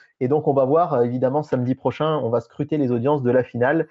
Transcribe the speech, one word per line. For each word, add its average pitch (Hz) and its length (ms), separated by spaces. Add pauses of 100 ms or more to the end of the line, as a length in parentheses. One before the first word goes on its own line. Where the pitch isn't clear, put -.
(180)
et 127 80
donc 147 220
on 143 40
va 135 120
voir, 156 300
euh, 123 80
évidemment, 127 420
samedi 127 320
prochain, 151 480
on 117 40
va 117 120
scruter 147 360
les 139 140
audiences 127 320
de 120 80
la 123 140
finale. 143 460